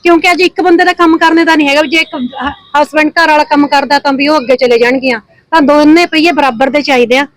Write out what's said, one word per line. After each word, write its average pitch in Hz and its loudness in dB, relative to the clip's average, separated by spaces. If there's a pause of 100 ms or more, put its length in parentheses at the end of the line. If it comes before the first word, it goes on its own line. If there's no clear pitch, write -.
ਕਿਉਂਕਿ 349 0
ਅੱਜ 349 -2
ਇੱਕ 359 -4
ਬੰਦੇ 349 2
ਦਾ 359 0
ਕੰਮ 330 0
ਕਰਨੇ 330 0
ਦਾ 320 0
ਨਹੀਂ 294 0
ਹੈਗਾ 285 0
ਵੀ 311 -2
ਜੇ 311 -2
ਇੱਕ 311 -6 (180)
ਹ-, - -4
ਹਸਬੈਂਡ 302 0
ਘਰ 330 0
ਵਾਲਾ 302 2
ਕੰਮ 294 0
ਕਰਦਾ 285 0
ਤਾਂ 277 -2
ਵੀ 277 -2
ਉਹ 302 0
ਅੱਗੇ 247 0
ਚਲੇ 240 0
ਜਾਣਗੀਆਂ, 247 -2
ਤਾਂ - -4
ਦੋਨੇ 294 4
ਪਹੀਏ 330 0
ਬਰਾਬਰ 269 0
ਦੇ 285 -2
ਚਾਹੀਦੇ 254 0
ਆ। 226 -2